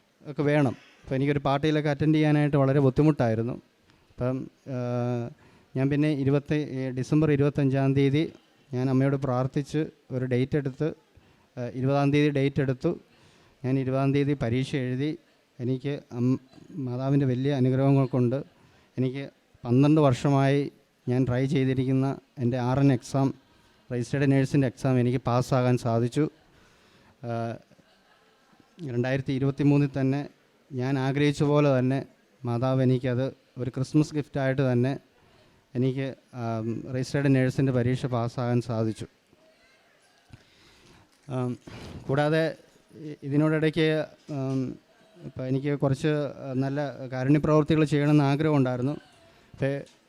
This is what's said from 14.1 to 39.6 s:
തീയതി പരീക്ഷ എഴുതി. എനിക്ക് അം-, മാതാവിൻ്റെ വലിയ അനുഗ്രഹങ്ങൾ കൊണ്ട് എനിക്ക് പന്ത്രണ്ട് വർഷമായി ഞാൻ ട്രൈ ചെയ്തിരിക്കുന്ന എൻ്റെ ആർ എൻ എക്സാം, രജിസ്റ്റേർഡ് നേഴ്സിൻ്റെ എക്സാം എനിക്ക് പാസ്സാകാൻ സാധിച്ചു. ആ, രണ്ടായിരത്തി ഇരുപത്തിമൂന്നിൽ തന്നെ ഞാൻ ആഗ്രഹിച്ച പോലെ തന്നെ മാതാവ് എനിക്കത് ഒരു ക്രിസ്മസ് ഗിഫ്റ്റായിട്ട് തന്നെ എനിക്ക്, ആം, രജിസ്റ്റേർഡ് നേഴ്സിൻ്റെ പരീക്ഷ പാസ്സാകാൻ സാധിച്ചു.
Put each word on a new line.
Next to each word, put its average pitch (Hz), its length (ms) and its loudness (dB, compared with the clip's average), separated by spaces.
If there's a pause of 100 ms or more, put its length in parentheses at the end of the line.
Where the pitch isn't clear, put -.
തീയതി 143 280 0
പരീക്ഷ 127 340 -2
എഴുതി. 131 420 -4 (420)
എനിക്ക് 131 400 -4 (120)
അം-, 123 280 0 (300)
മാതാവിൻ്റെ 135 560 -2
വലിയ 131 260 -2
അനുഗ്രഹങ്ങൾ 135 540 2
കൊണ്ട് 127 380 -2 (540)
എനിക്ക് 131 300 -4 (360)
പന്ത്രണ്ട് 143 360 4
വർഷമായി 139 720 2 (360)
ഞാൻ 127 180 2
ട്രൈ 127 200 0
ചെയ്തിരിക്കുന്ന 131 720 0 (220)
എൻ്റെ 123 200 0
ആർ 127 220 0
എൻ 139 120 6
എക്സാം, 135 420 -2 (580)
രജിസ്റ്റേർഡ് 139 400 0
നേഴ്സിൻ്റെ 135 340 2
എക്സാം 127 340 0
എനിക്ക് 123 180 2
പാസ്സാകാൻ 123 600 2
സാധിച്ചു. 120 500 0 (960)
ആ, 117 320 -6 (1300)
രണ്ടായിരത്തി 131 480 -2
ഇരുപത്തിമൂന്നിൽ 139 680 2
തന്നെ 135 280 -2 (440)
ഞാൻ 131 260 -4
ആഗ്രഹിച്ച 143 440 0
പോലെ 147 360 4
തന്നെ 127 280 0 (380)
മാതാവ് 131 380 0
എനിക്കത് 127 520 0 (240)
ഒരു 123 120 -6
ക്രിസ്മസ് 147 440 0
ഗിഫ്റ്റായിട്ട് 135 580 0
തന്നെ 127 260 0 (760)
എനിക്ക്, 131 400 -2 (200)
ആം, 113 480 -6 (120)
രജിസ്റ്റേർഡ് 139 400 0
നേഴ്സിൻ്റെ 131 380 2
പരീക്ഷ 123 340 0
പാസ്സാകാൻ 120 540 -2
സാധിച്ചു. 113 460 -4 (2250)